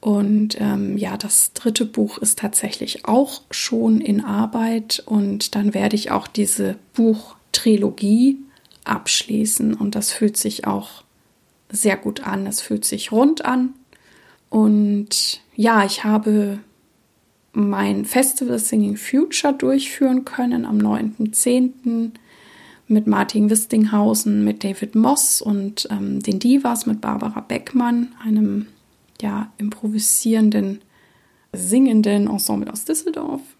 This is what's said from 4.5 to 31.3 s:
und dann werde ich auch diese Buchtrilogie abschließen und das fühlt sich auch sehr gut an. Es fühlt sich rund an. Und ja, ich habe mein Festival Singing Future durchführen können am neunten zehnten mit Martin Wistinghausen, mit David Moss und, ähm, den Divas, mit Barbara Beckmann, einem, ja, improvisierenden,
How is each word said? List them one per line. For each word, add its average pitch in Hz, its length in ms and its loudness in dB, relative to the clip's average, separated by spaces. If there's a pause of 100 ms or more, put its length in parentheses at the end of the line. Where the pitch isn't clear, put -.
und 202 480 -2
dann 208 200 0
werde 208 220 0
ich 208 140 -4
auch 196 160 -2
diese 202 500 -2 (160)
Buchtrilogie 220 1500 2 (460)
abschließen 220 920 -2
und 208 200 -4
das 208 180 -4
fühlt 214 240 0
sich - 300 -4
auch - 380 -6 (680)
sehr 208 260 0
gut 214 300 -8
an. 196 200 -4
Es 208 140 -6
fühlt 214 240 -6
sich - 280 -6
rund 277 320 2
an. 254 300 0 (760)
Und 208 920 2 (140)
ja, 220 320 4
ich - 180 -6
habe 214 540 2 (960)
mein 202 500 0
Festival 247 540 0
Singing 208 380 0
Future 285 580 0
durchführen 262 680 0
können 247 420 -2
am 214 120 0
neunten 214 540 0
zehnten 240 800 0 (760)
mit 214 180 4
Martin 208 420 2
Wistinghausen, 214 960 2
mit 208 200 -2
David 196 320 -4
Moss 254 440 2
und, 202 500 -4
ähm, 202 300 -4
den 202 200 -2
Divas, 240 440 2
mit 214 160 -2
Barbara 214 400 -4
Beckmann, 240 680 -2 (140)
einem, 214 440 0 (560)
ja, 208 340 -4
improvisierenden, 214 1300 0 (680)